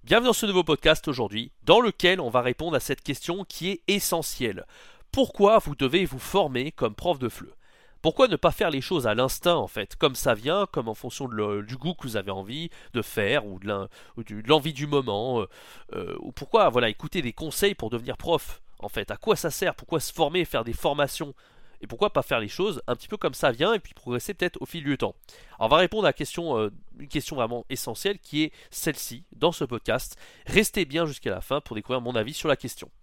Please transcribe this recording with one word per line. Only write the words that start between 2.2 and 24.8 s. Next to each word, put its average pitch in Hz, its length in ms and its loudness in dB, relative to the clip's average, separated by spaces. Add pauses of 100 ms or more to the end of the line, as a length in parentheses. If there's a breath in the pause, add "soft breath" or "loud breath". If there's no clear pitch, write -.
va 123 100 4
répondre 147 340 0
à 123 40 4
cette - 240 -4
question 170 400 -4
qui - 260 -6
est 190 180 -6
essentielle. 160 800 0 (460 loud breath)
Pourquoi 220 480 6
vous 143 160 -4
devez 156 300 2
vous 135 120 -6
former 139 540 0
comme 110 240 -2
prof - 240 -2
de 123 100 -2
fleu ? - 240 -14 (480 soft breath)
Pourquoi 247 260 6
ne 190 80 2
pas 165 140 4
faire 175 220 0
les 139 100 -2
choses 147 240 0
à 107 80 4
l'instinct, 131 440 2
en 104 100 -2
fait, - 300 -8
comme 139 180 2
ça - 180 2
vient, 156 320 0
comme 123 220 -4
en 110 80 -6
fonction 135 320 -8
de 117 80 -8
le, 104 260 -2
du 117 160 -10
goût 165 160 -4
que - 140 -10
vous 110 100 -4
avez 98 140 -4
envie 113 400 -8 (220 loud breath)
de 113 100 0
faire, 110 420 0
ou 95 140 -10
de 98 80 -8
l'in-, 98 220 -4 (280 loud breath)
ou 117 60 -10
du, 107 180 -10
de 107 80 -8
l'envie 156 240 4
du 143 140 -6
moment, 123 540 0
euh, - 60 -4 (460 loud breath)
euh, 90 280 -8
ou - 100 -12
pourquoi, 208 380 4
voilà, 120 200 4
écouter 156 320 -4
des 120 120 -4
conseils 190 420 0
pour 113 160 -6
devenir 120 260 -4
prof, - 460 -2 (160)
en 104 100 -10
fait, 107 220 -4
à 101 60 -6
quoi 214 180 2
ça 156 160 -4
sert ? 175 240 -2
Pourquoi - 240 -4
se - 120 -6
former, 165 320 2
faire 127 200 -2
des 117 100 -4
formations ? 143 640 -2 (460 soft breath)
Et 107 60 -14
pourquoi 202 260 0
pas 143 80 4
faire - 180 0
les 107 80 -4
choses 170 400 -2
un 123 80 0
petit - 140 -18
peu 107 80 -6
comme 143 160 -2
ça 143 180 2
vient 156 220 2
et 202 60 0
puis - 140 -14
progresser 120 400 -6
peut-être - 280 -2
au - 40 -8
fil 160 200 -10